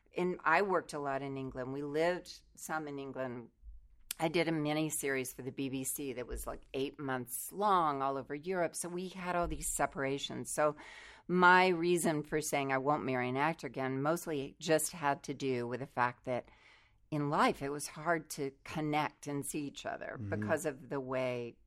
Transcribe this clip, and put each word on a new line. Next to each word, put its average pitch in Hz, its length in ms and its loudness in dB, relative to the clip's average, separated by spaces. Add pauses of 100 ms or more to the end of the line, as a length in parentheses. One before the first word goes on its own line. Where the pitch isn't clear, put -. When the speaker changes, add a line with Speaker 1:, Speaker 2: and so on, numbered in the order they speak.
(120)
Speaker 1:
in, 180 320 0
I 165 180 6
worked 185 300 0
a 156 60 -4
lot 139 240 -2
in 139 160 -6
England. 131 340 -6
We 143 100 -4
lived 165 480 0 (260)
some 156 320 -6
in 143 100 -8
England, 127 480 -6 (760)
I 160 80 2
did 165 200 2
a 165 40 2
mini 151 380 0
series 135 420 -2
for - 100 -14
the 127 80 -6
B 135 200 -4
B 131 140 -4
C 135 280 -4
that 120 160 -6
was, - 180 -8
like, - 140 -8 (140)
eight 135 260 -2
months 131 520 -4
long 170 500 4
all 135 160 2
over 131 160 -6
Europe. 170 420 0
So 175 120 -6
we 180 200 -4
had 180 260 -4
all 175 140 2
these 156 260 -4
separations. 139 760 -2
So 151 240 4 (500)
my 180 420 8
reason 165 540 2
for 156 180 0
saying 139 320 0
I 135 60 4
won't 143 260 2
marry 123 240 0
an 127 80 0
actor 151 300 0
again 131 360 -2
mostly 156 580 -2
just 156 320 2
had 143 320 0
to 143 100 -4
do 123 320 0
with 120 140 -4
the 139 60 -6
fact 120 400 0
that 120 180 -2 (680)
in 147 200 0
life 208 320 2
it 139 80 -4
was 147 180 -6
hard 160 420 -2
to 139 200 -4 (140)
connect 151 640 -2
and 143 200 -4
see - 140 -4
each - 260 -8
other - 340 -6
Speaker 2:
Mm-hmm. 104 200 -4
Speaker 1:
because 143 260 0
of 135 240 -4
the 143 100 -2
way 127 540 -2 (120)